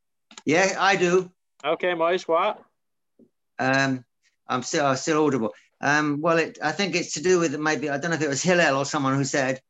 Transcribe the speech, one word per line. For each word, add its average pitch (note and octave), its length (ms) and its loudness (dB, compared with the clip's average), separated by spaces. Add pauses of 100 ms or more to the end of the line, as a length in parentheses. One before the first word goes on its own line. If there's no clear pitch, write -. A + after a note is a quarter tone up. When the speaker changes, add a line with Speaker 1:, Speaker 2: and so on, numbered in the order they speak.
(460)
Speaker 1:
Yeah, F#3 340 2
I F#3+ 180 4
do. F3+ 340 2 (340)
Speaker 2:
Okay, E3 280 -2
Moish, E3+ 340 0
what? E3+ 340 0 (960)
Speaker 1:
Um, C3 480 0 (420)
I'm B2 140 -2
still, D3 240 -2
I'm C3 120 2
still D#3 280 0
audible. B2 280 0 (280)
Um, D3 400 0
well, E3 160 2
it, D#3 240 -2
I D3+ 100 0
think E3+ 240 -4
it's E3 200 -4
to D3+ 80 -6
do F3+ 160 4
with D3 200 -2
maybe, D3+ 300 -2
I C#3+ 80 -4
don't E3+ 140 -6
know D#3+ 60 0
if C#3+ 40 -6
it D#3 80 0
was C#3 140 -2
Hillel E3 340 4
or C#3 80 -2
someone C3+ 300 -2
who C#3 80 0
said C3+ 460 -2